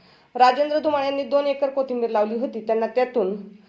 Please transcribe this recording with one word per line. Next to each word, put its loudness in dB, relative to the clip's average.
राजेंद्र 4
धुमाळ 0
यांनी -2
दोन 0
एकर 0
कोथिंबीर -2
लावली 0
होती. -6
त्यांना 0
त्यातून 0